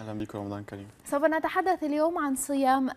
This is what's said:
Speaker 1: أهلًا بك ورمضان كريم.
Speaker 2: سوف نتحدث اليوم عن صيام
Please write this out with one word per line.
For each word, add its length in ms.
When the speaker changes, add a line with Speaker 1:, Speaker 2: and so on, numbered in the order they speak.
Speaker 1:
أهلًا 180
بك 160
ورمضان 300
كريم. 240
Speaker 2:
سوف 200
نتحدث 600
اليوم 340
عن 180
صيام 600